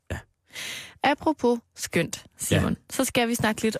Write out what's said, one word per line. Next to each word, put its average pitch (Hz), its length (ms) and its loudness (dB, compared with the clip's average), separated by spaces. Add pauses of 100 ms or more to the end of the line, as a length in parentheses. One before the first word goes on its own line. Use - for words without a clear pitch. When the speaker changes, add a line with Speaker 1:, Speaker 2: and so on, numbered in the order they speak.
(120)
Speaker 1:
Ja. - 80 -6 (840)
Speaker 2:
Apropos 254 560 2 (160)
skønt, - 500 -4 (120)
Simon, - 360 2
Speaker 1:
Ja. - 20 -4 (140)
Speaker 2:
så - 160 0
skal 240 220 2
vi 233 80 0
snakke 214 260 0
lidt 220 180 0